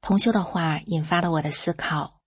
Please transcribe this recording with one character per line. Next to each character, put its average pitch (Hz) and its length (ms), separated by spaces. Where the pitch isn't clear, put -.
同 196 180
修 226 120
的 208 120
话 160 360
引 160 240
发 175 180
了 175 100
我 156 100
的 151 100
思 - 220
考 - 540